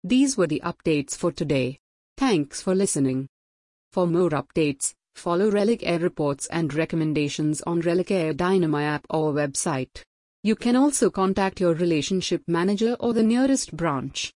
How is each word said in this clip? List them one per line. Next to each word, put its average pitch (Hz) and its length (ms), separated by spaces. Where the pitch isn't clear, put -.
These 254 320
were 180 100
the 147 180
updates 156 520
for 170 160
today. 139 460
Thanks 196 460
for 185 140
listening. 135 500
For 180 160
more 170 240
updates, 147 640
follow 185 340
Relic 208 320
Air 170 160
reports 156 480
and 160 260
recommendations 151 880
on 170 180
Relic 175 320
Air 160 200
Dynamo 170 460
app 147 320
or 156 220
website. 139 720
You 214 100
can 240 220
also 262 340
contact 190 500
your 170 140
relationship 170 720
manager 196 540
or 240 120
the 220 120
nearest 247 520
branch. 139 640